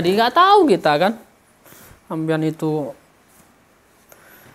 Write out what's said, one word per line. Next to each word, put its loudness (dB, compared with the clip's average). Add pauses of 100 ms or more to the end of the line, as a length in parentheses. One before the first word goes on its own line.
di, 0
nggak 0
tahu 4
kita 2
kan. 0 (960)
Ambian -4
itu. -6 (1600)